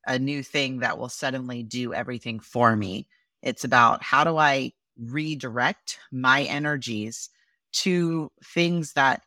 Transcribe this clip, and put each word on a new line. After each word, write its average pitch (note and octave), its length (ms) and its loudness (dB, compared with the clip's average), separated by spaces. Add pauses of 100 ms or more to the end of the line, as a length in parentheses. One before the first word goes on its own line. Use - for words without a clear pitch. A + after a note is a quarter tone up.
a B2+ 120 -2
new C#3 240 -4
thing C3 380 -4
that A#2 180 -2
will B2 100 -8
suddenly B2+ 540 -6
do A#2 320 -6
everything A#2 460 -8
for A#2 360 4
me. G2+ 320 -4 (340)
It's - 220 -6
about, A#2+ 380 6
how C#3+ 220 4
do E3 120 0
I C#3 360 2 (260)
redirect C3 1000 -4 (140)
my C3 320 2
energies B2+ 840 -6 (420)
to E3+ 580 0 (140)
things E3+ 480 0
that C3+ 340 2